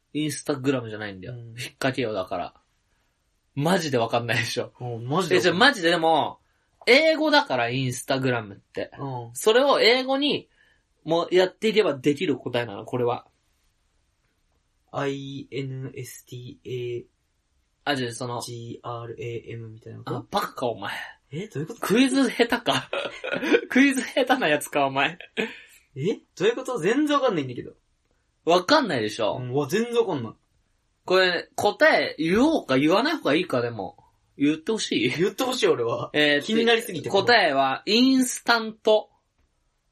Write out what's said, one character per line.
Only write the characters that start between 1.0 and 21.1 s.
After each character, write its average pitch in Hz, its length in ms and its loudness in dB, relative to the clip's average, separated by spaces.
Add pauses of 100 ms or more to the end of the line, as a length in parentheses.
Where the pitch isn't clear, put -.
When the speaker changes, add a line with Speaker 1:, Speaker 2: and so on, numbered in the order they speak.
Speaker 1:
い 98 40 -12
ん 92 80 -14
だ 90 60 -14
よ。 - 80 -12
Speaker 2:
う - 20 -14
ん。 - 20 -14
Speaker 1:
引 117 140 -18
っ - 20 -20 (220)
掛 131 160 -2
け 131 80 -4
よ 113 100 -2
う - 20 -4
だ 95 120 -4
か 95 120 -6
ら。 85 160 -8 (1000)
マ 165 240 2
ジ 160 120 -4
で 127 60 2
わ 117 120 2
か 123 100 0
ん 117 60 -4
な 117 80 0
い 120 60 2
で 117 60 0
し - 140 -4
ょ。 110 220 -8
Speaker 2:
う 123 40 -10
ん、 - 20 -8
マ 120 120 -8
ジ 120 80 -10
で 131 60 -2
わ 170 60 2
か 185 80 0
ん - 20 -6
な 180 60 4
い。 - 20 4
Speaker 1:
え、 156 40 4
じ 175 80 4
ゃ - 20 4
あ 165 40 -2
マ 247 180 6
ジ 202 100 -8
で 170 80 4
で 175 60 2
も、 160 420 2 (460)
英 311 300 6
語 311 160 0
だ 294 120 4
か 143 120 -2
ら、 117 140 0
Instagram 127 840 -2
っ - 20 -20
て。 - 420 -10
Speaker 2:
う 127 320 -10
ん。 - 40 -20
Speaker 1:
そ - 180 2
れ 247 100 6
を 269 160 4
英 240 240 2
語 262 140 -2
に、 269 320 -4 (560)
も 165 260 0
う 170 40 0
や 185 100 8
っ 185 100 -8
て 220 140 0
い 214 40 0
け 214 100 4
ば 160 100 2
で 139 220 0
き 190 100 -4
る 156 100 0
答 120 240 -4
え 120 60 -2
な 104 100 -12
の、 104 100 -12
こ 127 120 -6
れ 120 80 0
は。 120 200 -4 (1700)
Speaker 2:
ア 139 140 -4
イ 139 460 -8
エ 135 120 -8
ヌ 131 300 -10
エ 127 100 -12
ス - 220 -18
テ 127 100 -16
ィ 123 300 -16
ー 120 300 -6
エ - 60 -6
ー。 - 20 -20 (800)
Speaker 1:
あ、 147 120 0
じ 127 120 -2
ゃ - 20 -6
あ - 20 -8
そ 123 160 -8
の、 120 140 -6
Speaker 2:
ジ 117 420 -12
ー - 40 -12
ア 120 160 -10
ー 117 40 -12
ル 117 160 -12
エ 120 260 -8
ー - 40 -12
エ - 20 -10
ム 117 120 -14
み 110 120 -18
た 110 120 -18
い - 20 -16
な 113 60 -16
こ 117 60 -18
と？ - 120 -6
Speaker 1:
あ、 - 140 -10
バ 208 100 -2
カ - 140 -10
か、 - 100 -6
お 110 140 -6
前。 98 120 -8 (400)